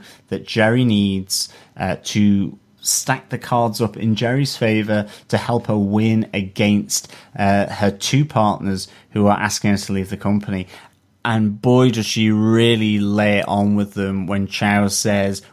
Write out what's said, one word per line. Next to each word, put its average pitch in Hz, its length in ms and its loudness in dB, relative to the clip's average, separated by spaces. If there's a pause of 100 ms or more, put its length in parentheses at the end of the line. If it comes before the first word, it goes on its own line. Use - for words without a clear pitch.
(280)
that - 180 -8
Jerry 117 380 2
needs, 101 640 0 (280)
uh, 92 280 -4
to 101 520 0 (260)
stack - 460 -4
the 127 100 -8
cards 117 440 -2
up 107 140 -2
in 110 180 0
Jerry's 127 420 -2
favour 107 500 0 (220)
to - 80 -2
help 117 300 -2
her 107 100 0
win 107 560 2
against, 101 800 -2 (260)
uh, 101 280 2
her 101 240 -2
two 135 340 0
partners 98 640 -2 (220)
who 104 160 2
are 101 120 4
asking 101 340 -2
her 98 40 2
to 101 160 -6
leave 95 160 -4
the 104 80 -10
company. 101 500 -4 (560)
And 107 380 0
boy, 127 300 4
does 110 160 -2
she 110 240 0
really 110 680 2
lay 104 420 2
it - 80 -4
on 101 280 0
with 101 160 -2
them 98 340 -4
when 98 200 -4
Chow 101 420 0
says, 98 540 -2 (100)